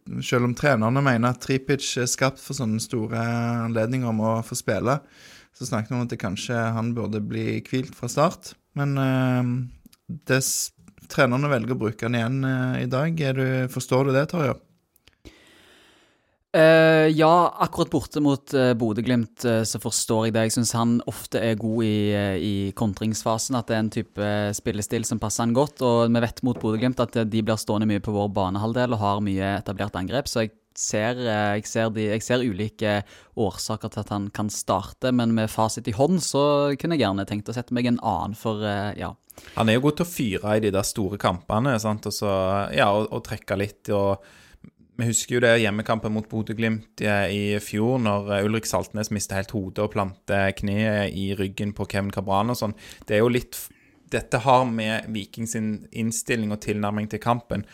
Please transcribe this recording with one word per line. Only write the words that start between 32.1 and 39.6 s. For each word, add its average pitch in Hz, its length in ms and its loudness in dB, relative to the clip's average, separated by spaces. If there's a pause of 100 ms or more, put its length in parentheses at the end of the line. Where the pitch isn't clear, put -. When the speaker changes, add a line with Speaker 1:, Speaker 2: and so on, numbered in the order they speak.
Speaker 2:
ser 123 220 0
ulike 104 600 -2 (340)
årsaker 107 520 -4
til - 120 -8
at - 80 -10
han 104 220 -4
kan 107 180 -4
starte, - 640 -4
men 113 180 2
med 110 160 2
fasit 113 380 0
i 120 60 0
hånd 156 260 4
så 143 580 2
kunne 165 200 -2
jeg 113 100 4
gjerne 98 180 0
tenkt 104 220 -4
å 117 60 -6
sette 123 180 -8
meg 123 140 0
en 120 180 2
annen 95 320 -2
for, 107 260 -4
eh, 101 360 -2
ja. 90 160 -6 (420)
Speaker 3:
Han 113 140 2